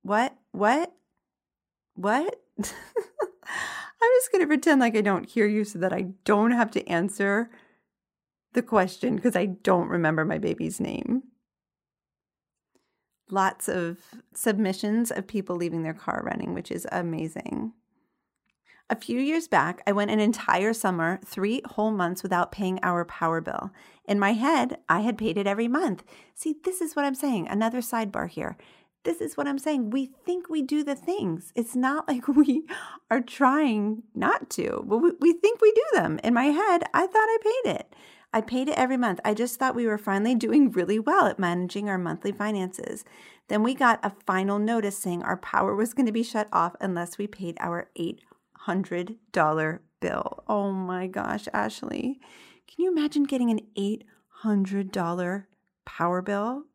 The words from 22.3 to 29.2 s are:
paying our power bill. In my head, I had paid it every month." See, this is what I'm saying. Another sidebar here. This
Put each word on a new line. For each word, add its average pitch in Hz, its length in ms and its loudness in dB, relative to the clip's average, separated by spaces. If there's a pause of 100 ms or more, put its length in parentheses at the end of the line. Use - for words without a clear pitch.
paying 185 320 -2
our 175 200 0
power 165 380 -2
bill. - 300 -8 (320)
In 202 160 0
my 202 140 4
head, 254 540 0
I 170 120 2
had 220 180 0
paid 208 200 -2
it 202 100 0
every 214 200 0
month." 254 360 0 (320)
See, 302 280 -4
this 370 180 -4
is 311 140 -4
what 285 100 0
I'm 277 100 -2
saying. 247 320 -2
Another 226 320 0
sidebar 226 500 -4
here. - 280 -8 (480)
This 330 160 -2